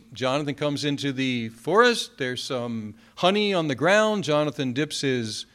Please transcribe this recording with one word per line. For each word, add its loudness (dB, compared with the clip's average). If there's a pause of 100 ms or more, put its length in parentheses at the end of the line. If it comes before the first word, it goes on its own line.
(140)
Jonathan -2
comes -2
into -2
the -2
forest. 2
There's -4
some -6 (200)
honey 2
on 0
the 0
ground. 4
Jonathan 0
dips -4
his, -2